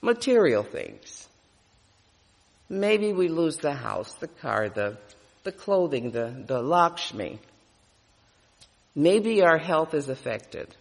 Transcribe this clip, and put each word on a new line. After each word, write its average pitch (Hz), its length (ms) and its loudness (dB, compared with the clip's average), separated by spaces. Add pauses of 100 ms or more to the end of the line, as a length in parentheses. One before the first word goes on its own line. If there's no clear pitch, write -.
Material 220 600 4
things. - 640 -12 (1400)
Maybe 208 440 0
we 180 160 2
lose 160 280 0
the 147 180 -2
house, 110 420 -8
the - 120 -12
car, 107 400 -2
the, 104 280 -4 (460)
the 190 100 -8
clothing, 151 600 0
the, 117 200 -4 (140)
the 127 160 -2
Lakshmi. 165 760 -2 (1600)
Maybe 202 480 4
our 165 160 6
health 160 360 0
is 143 140 -2
affected. - 600 -10 (120)